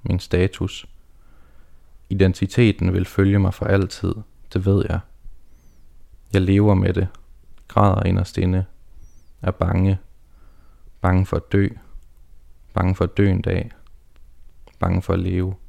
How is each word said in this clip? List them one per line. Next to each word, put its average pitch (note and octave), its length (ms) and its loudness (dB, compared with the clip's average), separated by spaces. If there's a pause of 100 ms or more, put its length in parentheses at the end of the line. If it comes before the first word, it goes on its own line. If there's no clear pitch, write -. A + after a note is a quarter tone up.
min F2+ 160 -2
status. - 640 -2 (1200)
Identiteten F#2+ 840 2
vil F#2 120 0
følge G2 340 2
mig G2 140 2
for - 120 -8
altid, F#2+ 480 0 (400)
det F#2+ 120 -2
ved G2 240 2
jeg. E2+ 100 -2 (1300)
Jeg G2 80 2
lever G2 320 4
med F#2 200 2
det. F#2 140 -2 (600)
Græder G2 360 2
inderst F#2 340 0
inde. F#2 280 0 (760)
Er - 100 -2
bange. F#2 480 0 (1000)
Bange F#2 240 2
for - 120 -4
at - 140 -6
dø. G2 160 2 (1040)
Bange F#2 220 0
for - 80 -2
at F2 140 -4
dø G2+ 120 2
en F#2 120 0
dag. F2+ 300 -4 (1080)
Bange F2+ 220 0
for F2+ 120 -4
at F2+ 60 0
leve. F#2 360 -4 (140)